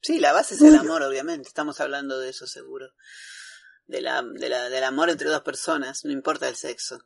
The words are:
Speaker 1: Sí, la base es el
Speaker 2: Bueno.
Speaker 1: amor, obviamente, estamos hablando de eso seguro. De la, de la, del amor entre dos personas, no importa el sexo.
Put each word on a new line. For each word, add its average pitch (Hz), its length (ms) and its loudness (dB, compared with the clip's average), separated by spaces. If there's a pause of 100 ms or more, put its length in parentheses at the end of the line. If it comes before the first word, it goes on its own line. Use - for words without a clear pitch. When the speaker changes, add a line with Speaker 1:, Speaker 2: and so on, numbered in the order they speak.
Speaker 1:
Sí, 320 180 -2
la 285 120 4
base 220 240 0
es - 60 6
el 302 80 12
Speaker 2:
Bueno. 302 140 12
Speaker 1:
amor, 311 200 0
obviamente, 277 460 -6
estamos 151 320 -8
hablando 139 380 -6
de 131 100 -8
eso - 180 -14
seguro. 131 460 -16 (920)
De 131 120 -8
la, 127 240 -4
de 135 240 -10
la, 123 220 -4
del 131 160 -2
amor 143 240 0
entre 156 180 -2
dos 143 140 -2
personas, 139 640 -6
no 147 60 -6
importa 139 360 -4
el 120 80 -6
sexo. - 500 -12